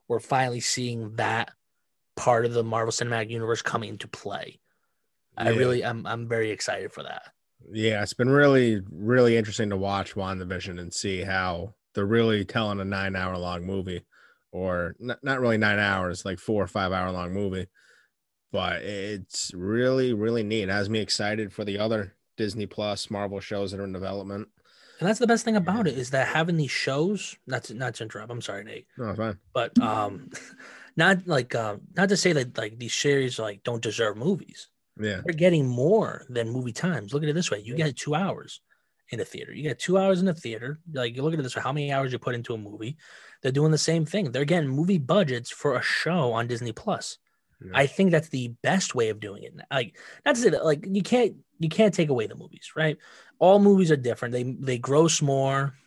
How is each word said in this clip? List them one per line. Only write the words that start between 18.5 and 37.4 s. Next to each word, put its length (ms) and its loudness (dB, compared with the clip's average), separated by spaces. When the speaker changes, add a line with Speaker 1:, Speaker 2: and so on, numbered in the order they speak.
Speaker 2:
But 300 -2
it's 720 -8
really, 580 2
really 320 0
neat. 200 0
It 60 -2
has 200 0
me 100 2
excited 520 -2
for 120 -6
the 140 -4
other 360 -2
Disney 300 -4
Plus 440 -6
Marvel 300 -4
shows 320 -4
that 80 -8
are 40 -6
in 80 -6
development. 560 -8
Speaker 1:
And 80 0
that's 100 2
the 80 2
best 180 4
thing 120 2
about 300 2
Speaker 2:
Yeah. 60 0
Speaker 1:
it, 60 -4
is 120 -6
that 180 2
having 280 0
these 140 0
shows, 680 -2
not 180 -4
to, 100 -12
not 220 -6
to 80 -8
interrupt, 260 -12
I'm 100 -8
sorry, 240 -8
Nate. 220 -16
Speaker 2:
No, 140 -6
it's 80 -6
fine. 200 -4
Speaker 1:
But, 260 2
um, 500 -2
<laughs> 340 -18
not, 300 4
like, 280 0
uh, 240 -4
not 140 4
to 60 4
say 180 4
that, 240 -2
like, 200 -6
these 160 -8
series, 440 2
like, 260 -6
don't 180 -4
deserve 340 0
movies. 520 -4
Speaker 2:
Yeah. 260 -2
Speaker 1:
They're 100 -2
getting 340 4
more 640 2
than 200 -2
movie 220 -4
times. 420 -4
Look 100 0
at 60 0
it 40 0
this 160 -2